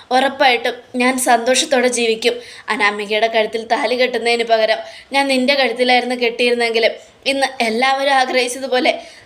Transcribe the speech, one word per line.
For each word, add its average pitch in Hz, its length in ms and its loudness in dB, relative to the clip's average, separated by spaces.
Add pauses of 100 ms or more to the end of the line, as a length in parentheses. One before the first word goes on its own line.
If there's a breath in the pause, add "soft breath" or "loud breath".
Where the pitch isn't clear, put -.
(100)
ഉറപ്പായിട്ടും 254 680 2 (200)
ഞാൻ 254 220 0
സന്തോഷത്തോടെ 247 720 2
ജീവിക്കും." 240 480 0 (320 loud breath)
അനാമികയുടെ 208 600 0
കഴുത്തിൽ 226 360 -2
താലി 226 300 -2
കെട്ടുന്നതിന് 240 500 0
പകരം 220 340 2 (340 loud breath)
ഞാൻ 277 160 2
നിൻ്റെ 262 260 2
കഴുത്തിലായിരുന്നു 247 600 2
കെട്ടിയിരുന്നെങ്കിൽ 240 720 0 (400 loud breath)
ഇന്ന് 269 200 0 (140)
എല്ലാവരും 269 540 0
ആഗ്രഹിച്ചതുപോലെ 254 840 0 (240 loud breath)